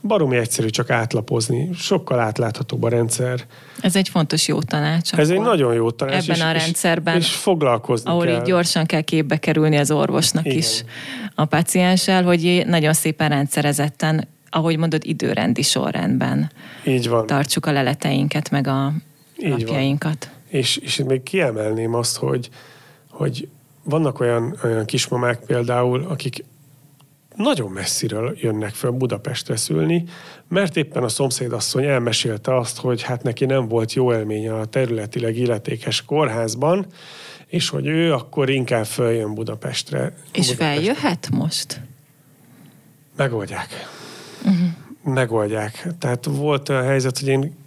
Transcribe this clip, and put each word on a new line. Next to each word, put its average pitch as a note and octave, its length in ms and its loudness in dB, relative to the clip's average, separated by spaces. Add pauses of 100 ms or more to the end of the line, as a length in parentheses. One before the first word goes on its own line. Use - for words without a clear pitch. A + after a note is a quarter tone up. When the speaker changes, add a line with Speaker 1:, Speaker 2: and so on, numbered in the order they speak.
Speaker 1:
Baromi D#3+ 360 2
egyszerű A2+ 300 0
csak A2+ 220 -2
átlapozni, A#2+ 840 0
sokkal E3 460 0
átláthatóbb A#2 640 -2
a A#2 60 2
rendszer. A#2+ 560 -2 (360)
Speaker 2:
Ez F#3 140 0
egy F#3+ 140 2
fontos, D#3 380 0
jó D3+ 140 0
tanács D3+ 520 0
Speaker 1:
Ez D#3 160 4
egy F3 80 4
Speaker 2:
akkor A3+ 120 2
Speaker 1:
nagyon C#3 240 4
jó A2+ 180 2
tanács, C#3 380 0
Speaker 2:
ebben E3+ 60 2
Speaker 1:
és, E3 60 0
Speaker 2:
a D#3+ 120 2
Speaker 1:
és, D#3+ 100 2
Speaker 2:
rendszerben, E3 540 0
Speaker 1:
és E3 140 2
foglalkozni B2 760 2
Speaker 2:
ahol E3+ 160 2
Speaker 1:
kell. E3+ 100 2
Speaker 2:
így A#2+ 60 0
gyorsan E3+ 440 2
kell D#3+ 160 0
képbe D#3 360 0
kerülni D#3 400 4
az C#3+ 140 2
orvosnak D3+ 540 2
Speaker 1:
Igen. C3+ 120 0
Speaker 2:
is - 260 0 (520)
a D3+ 100 2
pácienssel, F3+ 760 4
hogy F3 440 4
nagyon D#3 260 4
szépen D#3 360 0
rendszerezetten, D3 1000 2 (220)
ahogy D#3+ 280 2
mondod, D#3+ 280 0
időrendi - 560 0
sorrendben C3 880 0 (340)
Speaker 1:
Így B2 240 2
van. A2+ 160 2
Speaker 2:
tartsuk C#3+ 400 0
a D#3 60 2
leleteinket, C#3+ 800 0
meg C#3 160 0
a C3+ 260 0 (440)
Speaker 1:
Így F#3 120 -2
van. B2 100 0
Speaker 2:
lapjainkat. C3+ 680 -2 (180)
Speaker 1:
És, C3 300 0
és - 300 -4
még C3 160 0
kiemelném A2+ 680 0
azt, A#2 240 0
hogy, B2 320 -2 (600)
hogy - 380 -4 (360)
vannak D3+ 360 0
olyan, A#2+ 440 0
olyan A2+ 220 0
kismamák B2 600 -2
például, B2 640 0
akik C3+ 340 -6 (920)
nagyon G3 360 0
messziről G#2 720 -4
jönnek G#2+ 320 -2
föl B2 180 -2
Budapestre B2 640 -2
szülni, D#3+ 480 2 (440)
mert F3 300 0
éppen C#3+ 260 -2
a A#2+ 40 0
szomszédasszony B2 760 -2
elmesélte A#2+ 720 0
azt, A#2 200 -2
hogy B2 240 -2
hát B2 220 -6
neki B2+ 220 0
nem C3 220 2
volt A2+ 260 0
jó B2 200 4
élménye G#2+ 420 -2
a A2 100 -4
területileg A#2 720 -2
illetékes A#2+ 680 -2
kórházban, C#3 800 0 (600)
és - 220 -2
hogy C#3+ 180 -4
ő D#3+ 260 2
akkor C3 360 0
inkább B2 360 2
följön A#2 480 0
Budapestre. A#2+ 800 -6 (200)
Speaker 2:
És E3 140 0
Speaker 1:
Budapestre. B2+ 180 0
Speaker 2:
feljöhet F3 640 0
most? - 500 -2 (1300)
Speaker 1:
Megoldják. A#2 720 -4 (560)
Speaker 2:
Mhm. E3+ 720 0
Speaker 1:
Megoldják. A2 760 0 (120)
Tehát B2 260 -2
volt C#3+ 440 -2
olyan C3 140 2
helyzet, C3 360 0
hogy C#3 80 -4
én C3+ 280 0 (120)